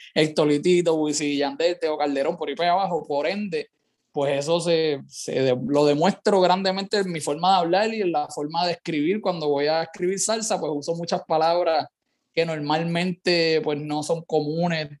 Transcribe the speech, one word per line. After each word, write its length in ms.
Héctor 320
Litito, 480
Wisin 340
y 100
Yandel, 400
Teo 200
Calderón, 380
por 120
ahí 60
para 180
abajo, 340
por 200
ende, 420
pues 260
eso 220
se, 480
se 320
de-, 260
lo 200
demuestro 540
grandemente 580
en 120
mi 100
forma 320
de 80
hablar 340
y 80
en 100
la 160
forma 380
de 60
escribir. 480
Cuando 280
voy 200
a 160
escribir 340
salsa, 420
pues 140
uso 220
muchas 280
palabras 640
que 100
normalmente, 1160
pues, 180
no 220
son 220
comunes, 640